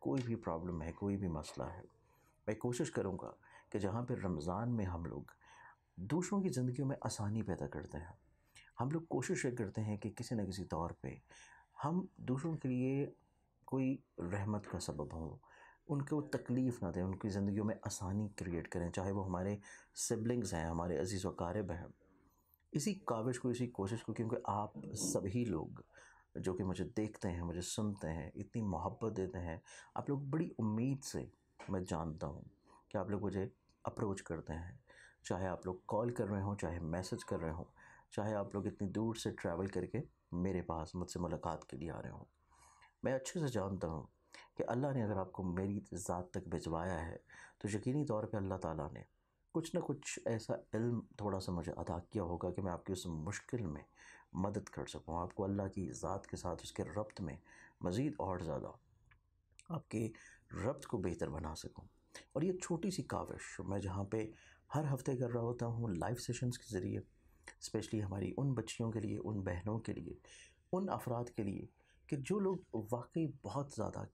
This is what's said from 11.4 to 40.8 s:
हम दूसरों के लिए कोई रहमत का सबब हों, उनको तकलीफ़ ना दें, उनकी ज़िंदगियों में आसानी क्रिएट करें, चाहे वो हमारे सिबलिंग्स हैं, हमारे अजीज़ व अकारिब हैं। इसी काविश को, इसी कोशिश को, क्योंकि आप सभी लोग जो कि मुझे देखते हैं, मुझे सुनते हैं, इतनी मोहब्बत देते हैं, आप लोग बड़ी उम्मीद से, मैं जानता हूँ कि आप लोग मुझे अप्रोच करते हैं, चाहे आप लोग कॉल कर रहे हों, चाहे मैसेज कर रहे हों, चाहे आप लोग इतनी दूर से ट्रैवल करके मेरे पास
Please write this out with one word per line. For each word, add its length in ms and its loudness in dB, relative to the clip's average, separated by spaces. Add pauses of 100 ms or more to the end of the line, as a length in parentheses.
हम 300 0 (140)
दूसरों 340 2
के 140 -2
लिए 360 2 (600)
कोई 200 4 (340)
रहमत 440 0
का 160 -2
सबब 320 -2
हों, 240 -4 (500)
उनको 340 2 (120)
तकलीफ़ 500 2
ना 80 2
दें, 120 2
उनकी 260 0
ज़िंदगियों 360 4
में 100 2 (100)
आसानी 420 0 (100)
क्रिएट 300 0
करें, 240 0
चाहे 200 0
वो 120 0
हमारे 360 0 (380)
सिबलिंग्स 560 2
हैं, 140 2
हमारे 300 2
अजीज़ 300 2
व 40 2
अकारिब 400 0
हैं। 160 -4 (880)
इसी 200 2 (140)
काविश 300 2
को, 140 2
इसी 180 2
कोशिश 320 0
को, 120 -2
क्योंकि 240 2 (120)
आप 240 2 (240)
सभी 500 2
लोग 360 0 (560)
जो 140 2
कि 120 2
मुझे 180 2 (120)
देखते 320 0
हैं, 160 0
मुझे 200 0
सुनते 460 0
हैं, 280 -2
इतनी 300 -4
मोहब्बत 460 0
देते 260 0
हैं, 220 -4 (340)
आप 140 -2
लोग 200 0
बड़ी 300 0
उम्मीद 460 2
से, 240 -4 (300)
मैं 260 0
जानता 420 -2
हूँ 160 -6 (480)
कि 60 0
आप 140 0
लोग 100 2
मुझे 300 0 (340)
अप्रोच 360 0
करते 320 -4
हैं, 260 -6 (460)
चाहे 220 0
आप 180 0
लोग 220 -4
कॉल 240 4
कर 160 2
रहे 140 2
हों, 140 2
चाहे 240 0
मैसेज 440 0
कर 160 0
रहे 120 0
हों, 120 -4 (480)
चाहे 240 0
आप 200 0
लोग 120 0
इतनी 220 -2
दूर 280 2
से 160 0
ट्रैवल 360 0
करके 320 -2 (340)
मेरे 280 4
पास 320 -2